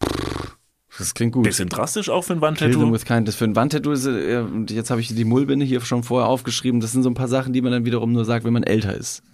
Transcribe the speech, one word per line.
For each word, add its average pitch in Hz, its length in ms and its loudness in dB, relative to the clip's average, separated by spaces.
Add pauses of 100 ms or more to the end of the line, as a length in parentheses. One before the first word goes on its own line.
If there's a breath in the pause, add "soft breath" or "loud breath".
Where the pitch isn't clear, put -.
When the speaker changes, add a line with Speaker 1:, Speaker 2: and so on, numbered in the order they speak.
(1040)
Speaker 1:
Das 87 120 -6
klingt 117 180 0
gut. 123 120 4
Speaker 2:
Bisschen 98 240 0
drastisch 117 400 -4
auch 175 140 0
für - 100 -4
ein 170 80 -2
Wandtattoo. 151 320 2
Speaker 1:
Kill 123 80 4
them 117 120 4
with 110 120 0
kindness. 113 320 2
Für - 80 -2
ein 107 120 2
Wandtattoo 143 360 0
ist, 135 140 0
äh, 113 320 0
und 107 320 -4
jetzt 110 200 -4
habe 120 100 0
ich 117 140 -4
die 113 100 0
Mullbinde 135 420 2
hier 127 160 0
schon 120 200 -2
vorher 120 260 0
aufgeschrieben. 120 520 0
Das 110 120 -2
sind 127 100 2
so 127 80 4
ein 120 40 0
paar 127 140 -2
Sachen, 131 240 0
die 127 80 0
man 123 120 0
dann 120 120 0
wiederum 117 280 0
nur 117 120 2
sagt, 113 200 0
wenn 117 80 2
man 117 100 2
älter 104 320 0
ist. - 280 -10 (120)